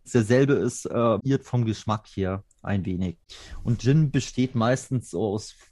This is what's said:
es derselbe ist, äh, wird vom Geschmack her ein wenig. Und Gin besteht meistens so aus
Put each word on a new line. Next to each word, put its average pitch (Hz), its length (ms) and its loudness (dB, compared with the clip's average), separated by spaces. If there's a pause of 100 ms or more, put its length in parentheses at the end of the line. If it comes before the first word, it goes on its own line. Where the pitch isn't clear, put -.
es - 100 -6
derselbe 127 400 4
ist, 113 340 -2
äh, 113 360 2
wird 135 200 0
vom 120 220 -2
Geschmack 107 420 -4
her 95 360 -4 (200)
ein 98 200 -2
wenig. 92 360 -4 (440)
Und 117 200 -2
Gin 143 260 4
besteht 127 460 -2
meistens 123 560 -2
so 95 160 -2
aus 104 260 -6 (180)